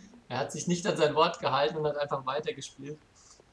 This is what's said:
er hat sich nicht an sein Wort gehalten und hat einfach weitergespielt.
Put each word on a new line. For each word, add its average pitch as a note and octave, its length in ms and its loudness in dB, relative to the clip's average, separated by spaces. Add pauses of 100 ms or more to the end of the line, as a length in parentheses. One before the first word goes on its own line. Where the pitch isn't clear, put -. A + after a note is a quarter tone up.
(300)
er B2+ 100 -4
hat - 140 -4
sich - 140 -6
nicht F3 200 0
an E3 80 2
sein D3 200 4
Wort D#3 240 4
gehalten D3 380 2
und D3+ 80 0
hat D3 120 0
einfach C#3+ 280 -2
weitergespielt. C#3 720 -6 (560)